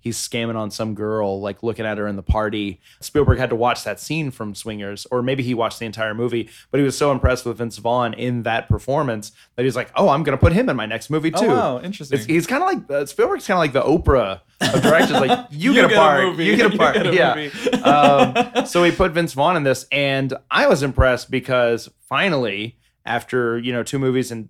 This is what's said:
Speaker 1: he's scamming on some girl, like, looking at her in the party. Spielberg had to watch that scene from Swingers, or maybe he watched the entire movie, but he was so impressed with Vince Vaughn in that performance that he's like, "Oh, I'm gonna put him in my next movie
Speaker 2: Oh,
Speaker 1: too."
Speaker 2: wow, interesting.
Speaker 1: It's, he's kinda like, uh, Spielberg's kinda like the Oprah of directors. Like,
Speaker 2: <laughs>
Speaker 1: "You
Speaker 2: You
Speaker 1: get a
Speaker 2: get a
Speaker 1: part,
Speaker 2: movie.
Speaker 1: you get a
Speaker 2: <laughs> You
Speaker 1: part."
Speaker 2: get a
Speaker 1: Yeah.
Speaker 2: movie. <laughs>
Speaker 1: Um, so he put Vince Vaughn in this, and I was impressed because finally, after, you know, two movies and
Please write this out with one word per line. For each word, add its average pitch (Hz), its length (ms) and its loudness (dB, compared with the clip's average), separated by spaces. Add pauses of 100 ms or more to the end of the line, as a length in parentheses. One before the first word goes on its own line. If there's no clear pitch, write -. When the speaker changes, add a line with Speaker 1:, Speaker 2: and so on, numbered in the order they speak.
Speaker 1:
he's 117 140 -6
scamming 117 400 -6
on 107 140 -6
some 110 240 -6
girl, 107 480 -4
like, 101 200 -8
looking 113 220 -4
at 107 140 -4
her 104 100 -4
in 101 80 -6
the 95 60 -10
party. 107 580 -4 (200)
Spielberg 139 380 2
had 123 120 -2
to 120 60 -2
watch 120 280 0
that 104 160 -8
scene 151 300 -4
from 107 240 -10
Swingers, 104 560 -10
or 123 120 0
maybe 135 200 -2
he 123 100 -2
watched 113 260 -2
the 117 60 -8
entire 110 300 -6
movie, 117 340 -4 (220)
but 135 100 0
he 143 40 4
was 131 120 0
so 147 160 2
impressed 127 320 0
with 113 140 -6
Vince 117 180 -6
Vaughn 117 380 -2
in 120 300 -4
that 117 240 -2
performance 123 600 -2 (260)
that 123 80 0
he's 127 120 0
like, 120 200 -6
"Oh, 185 120 4
I'm 151 140 2
gonna 139 160 0
put - 160 4
him 240 160 2
in 135 60 0
my 107 100 -4
next 113 240 -8
movie 156 240 0
Speaker 2:
Oh, 185 60 2
Speaker 1:
too." 226 80 2
Speaker 2:
wow, 151 340 0
interesting. 151 360 -6
Speaker 1:
It's, 110 80 -6
he's 165 200 0
kinda 285 180 -2
like, 359 260 -4
uh, 143 140 -2
Spielberg's 294 420 -2
kinda 190 120 0
like 156 160 0
the 135 80 2
Oprah 123 580 2 (220)
of - 200 2
directors. - 380 4
Like, 247 260 2
Speaker 2:
<laughs> - 40 -20
Speaker 1:
"You 156 220 0
Speaker 2:
You - 20 4
Speaker 1:
get 254 100 8
a - 40 4
Speaker 2:
get 220 80 4
a - 40 6
Speaker 1:
part, 143 240 6
Speaker 2:
movie. 156 220 -2
Speaker 1:
you 208 100 4
get - 100 4
a - 60 4
Speaker 2:
<laughs> - 0 -
You 208 60 -2
Speaker 1:
part." 139 160 4
Speaker 2:
get 214 120 2
a - 80 2
Speaker 1:
Yeah. 147 200 4
Speaker 2:
movie. 147 160 -6 (320)
<laughs> 135 80 4 (720)
Speaker 1:
Um, - 60 -4
so 175 180 0
he 170 80 4
put 185 200 0
Vince 170 220 -2
Vaughn 156 220 2
in 151 80 -2
this, 131 280 0
and 135 400 -2 (180)
I 165 160 2
was 147 160 2
impressed 127 480 0
because 123 600 0 (180)
finally, 127 680 -2 (280)
after, 117 540 -2
you 123 140 -6
know, 120 100 -2
two 135 160 -6
movies 127 320 0
and 113 200 -10